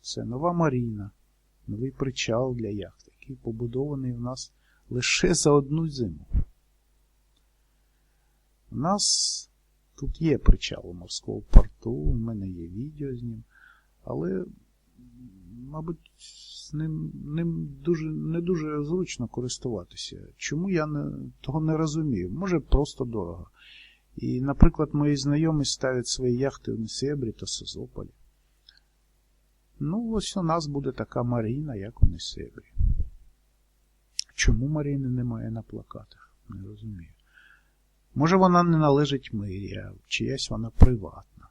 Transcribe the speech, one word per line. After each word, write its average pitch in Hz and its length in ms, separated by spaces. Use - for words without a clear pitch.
Це - 240
нова 135 280
маріна, 120 580
новий 113 240
причал 127 640
для 113 140
яхт, 95 400
який 135 160
побудований 127 760
у 120 80
нас 127 320
лише 123 440
за 156 160
одну 147 380
зиму. 113 380
У 110 60
нас - 760
тут - 260
є 151 180
причал - 460
у 87 100
морському 90 460
порту, - 500
у 139 240
мене 113 340
є 87 200
відео 139 480
з 120 60
ним, 113 220
але, 175 400
мабуть, 160 480
з - 560
ним, 156 380
ним 160 440
дуже, 160 220
не 156 340
дуже 156 440
зручно 156 440
користуватися. 104 1080
Чому, 175 340
я 156 160
не, 147 260
того 147 200
не 156 160
розумію. 151 540
Може, 170 300
просто 135 440
дорого. 90 460
І, 127 240
наприклад, 147 520
мої 147 240
знайомі 147 480
ставлять 127 420
свої 123 300
яхти 127 360
у 107 60
Несебрі 127 540
та - 140
Созополі. 98 640
Ну, 208 300
ось 220 260
у 190 60
нас 165 240
буде 139 260
така 123 300
маріна, 120 540
як 101 260
у - 40
Несебрі. - 680
Чому 117 280
маріни 143 400
немає 120 420
на 113 120
плакатах? - 720
Не 95 140
розумію. 104 500
Може, 160 220
вона 180 260
не 170 160
належить 139 540
мерії, 98 440
а 98 160
чиясь 127 440
вона 113 200
приватна. - 800